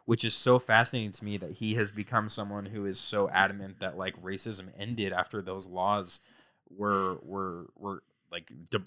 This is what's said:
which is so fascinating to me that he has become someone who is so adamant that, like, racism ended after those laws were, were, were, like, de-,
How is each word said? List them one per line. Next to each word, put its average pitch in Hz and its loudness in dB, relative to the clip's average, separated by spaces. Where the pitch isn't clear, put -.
which 113 4
is 113 0
so 123 6
fascinating 113 4
to - -10
me 104 -4
that 87 -8
he 107 -2
has 107 0
become 107 -2
someone 101 -4
who 104 -6
is 95 -2
so 101 2
adamant 98 2
that, 92 -6
like, 92 -6
racism 95 -6
ended 98 -2
after 92 0
those 95 -6
laws 92 0
were, 98 0
were, 90 -6
were, 95 -8
like, 87 -12
de-, 95 -4